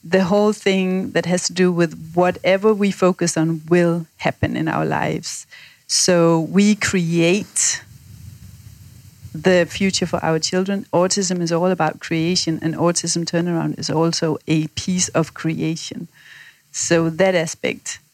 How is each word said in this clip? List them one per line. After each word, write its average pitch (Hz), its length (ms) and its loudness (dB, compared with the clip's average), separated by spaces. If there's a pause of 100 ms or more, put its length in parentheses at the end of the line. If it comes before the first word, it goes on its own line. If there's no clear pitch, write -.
The 190 220 2
whole 208 260 4
thing 190 600 0
that 165 160 -2
has 180 200 0
to 175 60 -6
do 180 180 2
with 160 420 -2
whatever 180 600 2
we 202 180 2
focus 180 460 0
on 160 320 0
will 170 360 4 (120)
happen - 400 -4
in 160 100 -2
our 156 180 -2
lives. - 600 -4 (420)
So 170 540 4
we 202 340 4
create 170 1040 0 (1500)
the 170 360 4
future 190 360 -2
for - 180 -4
our 160 160 0
children. 190 540 -2
Autism 180 480 0
is 165 100 -2
all 170 200 2
about 160 280 -2
creation, 165 640 -2
and 156 140 -2
autism 170 500 0
turnaround 170 540 -2
is - 100 -6
also 165 480 0 (100)
a 156 220 0
piece - 400 -4
of 160 240 -2
creation. 160 760 -6 (640)
So 165 380 2
that 185 260 2
aspect - 640 -4 (140)